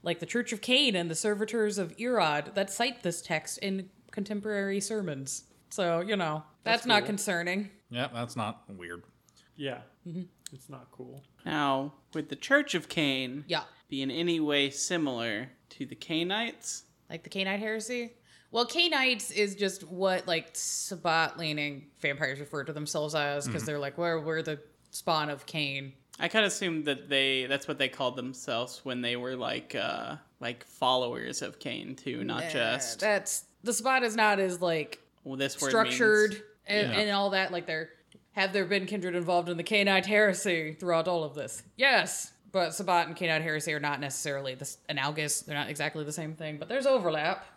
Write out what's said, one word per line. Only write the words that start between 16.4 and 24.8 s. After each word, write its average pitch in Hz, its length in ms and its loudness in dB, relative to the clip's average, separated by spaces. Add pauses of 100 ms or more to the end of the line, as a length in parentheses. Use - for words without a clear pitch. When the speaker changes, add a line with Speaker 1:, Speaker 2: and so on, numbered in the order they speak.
Speaker 1:
Like 160 140 -10
the 165 60 -16
Cainite 190 300 -2
heresy? 220 540 -6 (380)
Well, 233 160 2
Cainites 269 640 2
is 196 240 2
just 190 280 -2
what, 185 440 0
like, 165 280 -2 (520)
Sabbat-leaning 151 800 0 (120)
vampires 139 400 -2
refer 143 240 -6
to 156 100 -6
themselves 151 420 -2
as, 143 320 0
'cause 113 100 -2
Speaker 3:
Mm-hmm. 127 80 -4
Speaker 1:
they're 147 140 -2
like, 139 180 -6
"We're, 170 220 0
we're 160 220 -2
the 156 180 -4 (320)